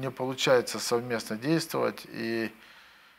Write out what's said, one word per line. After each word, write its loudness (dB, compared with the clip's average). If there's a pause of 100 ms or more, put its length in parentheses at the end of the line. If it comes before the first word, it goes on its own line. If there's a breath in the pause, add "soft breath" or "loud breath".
не -4
получается 2
совместно -2
действовать, 0
и -2 (680 loud breath)